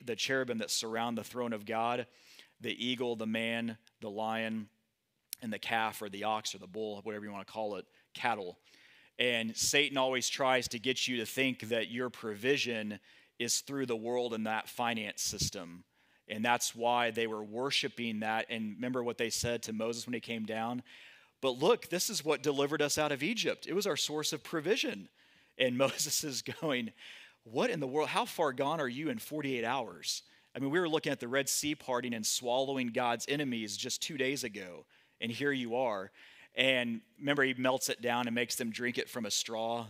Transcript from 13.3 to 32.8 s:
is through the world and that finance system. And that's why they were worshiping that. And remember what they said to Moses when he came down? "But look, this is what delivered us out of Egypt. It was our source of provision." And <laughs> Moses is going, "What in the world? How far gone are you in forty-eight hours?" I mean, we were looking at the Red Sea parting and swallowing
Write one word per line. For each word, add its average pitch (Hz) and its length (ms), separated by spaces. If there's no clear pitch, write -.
is 117 220
through 139 260
the 120 80
world 120 400
and 110 120
that 110 220
finance 113 540
system. 90 600
And 110 180
that's 120 300
why 120 380
they 113 160
were 107 160
worshiping 117 760
that. 110 280
And 110 260
remember 123 300
what 117 140
they 117 120
said 120 340
to 113 80
Moses 113 340
when 123 80
he 113 60
came 113 240
down? 113 380
"But 127 180
look, 196 320
this 180 200
is 156 140
what 143 180
delivered 143 400
us 147 160
out 151 140
of 131 100
Egypt. 185 460
It 156 60
was 202 120
our 156 100
source 151 360
of 147 100
provision." 202 680
And 123 200
<laughs> - 0
Moses 135 460
is 131 180
going, 123 500
"What 143 260
in 233 100
the 139 60
world? 139 220
How 180 160
far 151 280
gone 139 280
are 139 80
you 139 220
in 113 80
forty-eight 131 460
hours?" 113 580
I 123 40
mean, 135 100
we 170 100
were 175 80
looking 156 240
at 127 80
the 120 80
Red 135 200
Sea 147 260
parting 123 400
and 107 120
swallowing 131 640